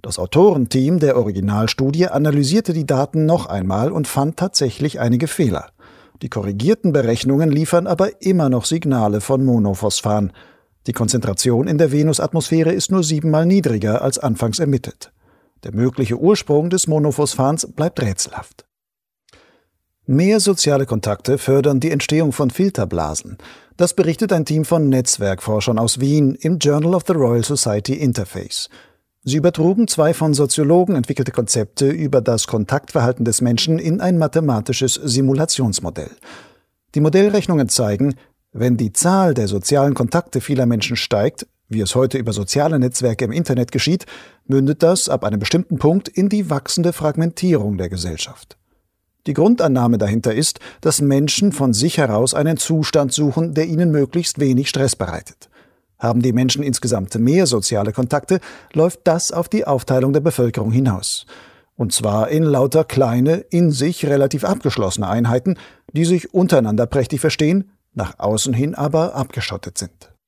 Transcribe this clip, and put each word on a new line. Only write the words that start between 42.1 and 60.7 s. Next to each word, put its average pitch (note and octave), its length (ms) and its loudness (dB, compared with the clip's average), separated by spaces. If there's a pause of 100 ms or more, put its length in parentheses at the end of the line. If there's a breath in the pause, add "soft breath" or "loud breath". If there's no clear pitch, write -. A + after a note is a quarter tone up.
über A2+ 160 -4
soziale C#3+ 440 0
Netzwerke B2 460 0
im A2 80 -2
Internet B2+ 400 -2
geschieht, D#3 340 0 (420 loud breath)
mündet C3+ 360 2
das F3 240 2
ab C3+ 160 -2
einem G#2 160 -2
bestimmten D#3+ 380 -2
Punkt E3+ 320 2
in F#3+ 180 0
die G3 220 -2
wachsende E3 420 -2
Fragmentierung D#3 880 0
der F2+ 100 -4
Gesellschaft. F2 720 -10 (680)
Die D3 80 -4
Grundannahme C#3 640 2
dahinter G#2+ 360 0
ist, C3 260 -2 (220 loud breath)
dass D#3 180 0
Menschen D3 540 2
von C3 180 0
sich A#2 260 0
heraus B2 360 2
einen D#3 240 0
Zustand D3+ 560 0
suchen, D3+ 400 -2
der D#3 140 0
ihnen E3+ 220 0
möglichst D3+ 480 0
wenig C3+ 300 2
Stress C3+ 300 -2
bereitet. - 520 -10 (480 soft breath)
Haben A#2 240 0
die B2 120 0
Menschen B2+ 280 0
insgesamt A#2 560 -4
mehr D3 280 4
soziale G#2+ 480 -2
Kontakte, D3 480 -2 (320 loud breath)
läuft E3 320 0
das E3+ 260 0
auf E3+ 160 -4
die G#3+ 180 -2
Aufteilung C3 460 0
der D3 80 2
Bevölkerung A#2+ 540 0